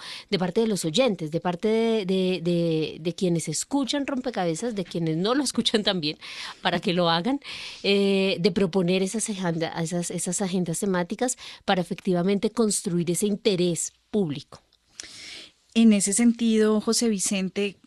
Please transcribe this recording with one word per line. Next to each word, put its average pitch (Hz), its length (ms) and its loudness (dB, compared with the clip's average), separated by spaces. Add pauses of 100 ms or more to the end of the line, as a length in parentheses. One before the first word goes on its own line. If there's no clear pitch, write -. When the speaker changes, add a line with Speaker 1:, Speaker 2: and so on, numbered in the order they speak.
(300)
Speaker 1:
de 196 80 0
parte 180 220 0
de 226 80 2
los 202 160 -2
oyentes, 165 480 0
de 165 80 -2
parte 180 300 -2
de, 226 360 0
de, 185 380 0
de, 170 560 0
de 165 160 -4
quienes 170 320 0
escuchan 277 580 -2
Rompecabezas, 226 680 -4
de 196 80 -4
quienes 165 320 -2
no 196 180 0
lo 277 120 2
escuchan 220 360 0
también, 180 360 -2 (440)
para 170 200 0
que 180 100 0
lo 175 180 4
hagan, 175 300 2 (440)
eh, 196 580 4
de 196 100 4
proponer 185 500 2
esas 208 280 -2
agenda-, 170 520 -2
esas, 170 300 -2
esas 175 300 -4
agendas 175 380 -2
temáticas 196 580 -2 (260)
para 190 160 0
efectivamente 185 680 0
construir 175 640 0
ese 175 160 0
interés 180 680 0 (180)
público. 151 500 -4 (1120)
Speaker 2:
En 226 200 8
ese 202 180 2
sentido, 220 680 4
José 233 260 0
Vicente, 196 800 -2